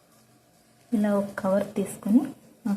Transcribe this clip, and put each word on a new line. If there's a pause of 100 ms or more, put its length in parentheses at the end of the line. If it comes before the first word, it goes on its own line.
(960)
ఇలా
ఒక
కవర్ (120)
తీసుకొని (480)
ఆ